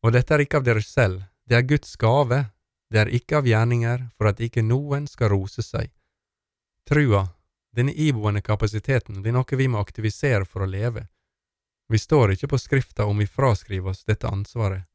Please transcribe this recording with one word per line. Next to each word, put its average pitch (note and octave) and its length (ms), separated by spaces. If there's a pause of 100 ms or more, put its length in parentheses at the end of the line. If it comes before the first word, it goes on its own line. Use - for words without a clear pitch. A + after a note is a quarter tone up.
Og A2+ 100
dette B2+ 220
er C#3+ 100
ikke C#3+ 160
av C3 60
dere A2 180
selv, F#2+ 380 (260)
det A#2 80
er B2 140
Guds - 260
gave. B2+ 460 (480)
Det A2 100
er G#2+ 140
ikke D3+ 240
av C3+ 80
gjerninger, A#2 580 (140)
for G#2+ 100
at G2+ 140
ikke A2+ 240
noen C#3+ 400
skal A2 260
rose G2 300
seg.» - 320 (960)
Trua, B2 340 (480)
denne C3 220
iboende A2 480
kapasiteten, G#2+ 800
blir A2+ 100
noe C3 300
vi C3 80
må G#2+ 100
aktivisere A2 640
for G2 220
å - 20
leve. G#2+ 380 (840)
Vi G#2+ 80
står A2+ 360
ikke - 180
på C3 60
skrifta - 480
om G2+ 120
vi G#2 80
fraskriver G2 640
oss - 140
dette G#2+ 240
ansvaret. G2+ 560 (100)